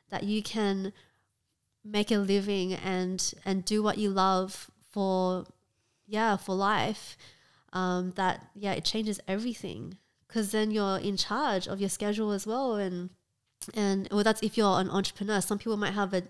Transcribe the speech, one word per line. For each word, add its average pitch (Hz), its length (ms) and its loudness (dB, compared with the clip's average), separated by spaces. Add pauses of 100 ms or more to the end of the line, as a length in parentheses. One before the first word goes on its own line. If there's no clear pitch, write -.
(100)
that 196 140 -4
you 208 180 0
can 196 500 0 (920)
make 208 260 0
a 220 80 6
living 196 560 2
and, 185 580 -2 (120)
and 190 200 0
do 214 180 2
what 214 140 2
you 208 140 2
love 190 600 2 (200)
for, 185 560 0 (600)
yeah, 214 300 2
for 185 200 -4
life, 196 600 0 (560)
um, 185 440 0
that, - 400 0
yeah, 202 160 -4
it 165 120 -4
changes 214 440 -2
everything. 196 680 -6 (300)
'Cause 208 240 -2
then 214 220 2
you're 196 260 2
in 202 180 -2
charge 208 520 0
of 196 120 -4
your 196 80 0
schedule 208 440 -2
as 196 120 -2
well. 240 300 0
And, 185 360 -4 (640)
and, 196 380 0
well, 208 140 2
that's 214 180 4
if 214 160 0
you're 196 220 6
an 185 100 0
entrepreneur. 196 500 0
Some 202 180 -2
people 220 180 -2
might 208 180 0
have 202 180 0
a, 185 180 0